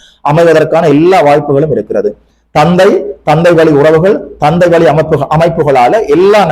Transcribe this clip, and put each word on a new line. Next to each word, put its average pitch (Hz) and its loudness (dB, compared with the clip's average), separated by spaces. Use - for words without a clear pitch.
அமைவதற்கான 160 0
எல்லா 180 2
வாய்ப்புகளும் 147 0
இருக்கிறது. 104 -4
தந்தை, 180 2
தந்தை 165 2
வழி 156 2
உறவுகள், 160 2
தந்தை 175 0
வழி 165 2
அமைப்பு, 156 -2
அமைப்புகளால 160 0
எல்லா 202 2